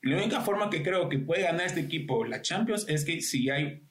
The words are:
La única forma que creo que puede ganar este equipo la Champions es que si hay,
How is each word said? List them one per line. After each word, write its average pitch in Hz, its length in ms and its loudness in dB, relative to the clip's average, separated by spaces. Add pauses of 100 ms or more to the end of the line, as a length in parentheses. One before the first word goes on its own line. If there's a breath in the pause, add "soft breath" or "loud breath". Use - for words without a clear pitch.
La 147 160 2
única 233 240 0
forma 202 260 0
que 160 140 -2
creo 180 260 2
que 143 100 0
puede 175 260 2
ganar 170 200 2
este 180 160 0
equipo 139 460 0
la 117 160 -6
Champions 208 440 0
es 151 200 0
que 165 160 -2
si 127 260 0
hay, 143 420 -2